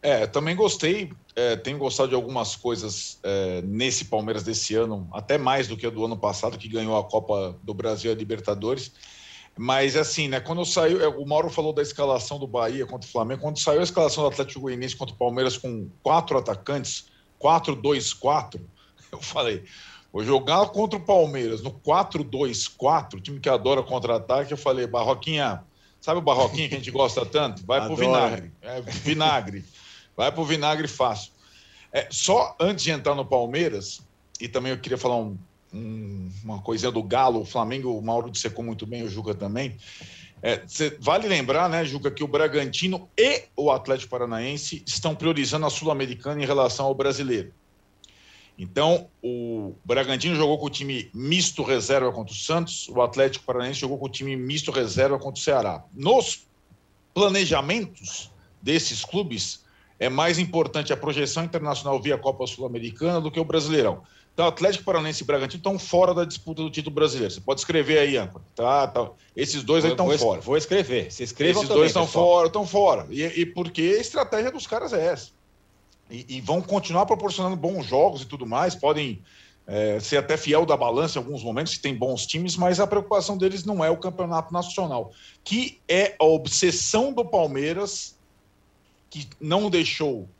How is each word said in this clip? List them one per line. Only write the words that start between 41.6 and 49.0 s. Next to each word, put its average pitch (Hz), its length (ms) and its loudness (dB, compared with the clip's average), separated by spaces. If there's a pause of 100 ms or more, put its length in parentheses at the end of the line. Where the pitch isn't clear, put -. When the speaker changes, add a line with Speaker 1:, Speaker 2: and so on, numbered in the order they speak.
Speaker 1:
né, 165 140 0
Juca, 139 260 -2
que - 140 -6
o 147 40 -4
Bragantino 151 880 0
e 262 260 4 (120)
o 147 160 2
Atlético 131 400 -2
Paranaense 123 760 -6
estão - 280 -2
priorizando 151 520 0
a 147 40 2
Sul-Americana 139 720 -4
em 139 40 0
relação 135 400 2
ao 135 100 2
brasileiro. 131 560 0 (1080)
Então, 147 480 2 (140)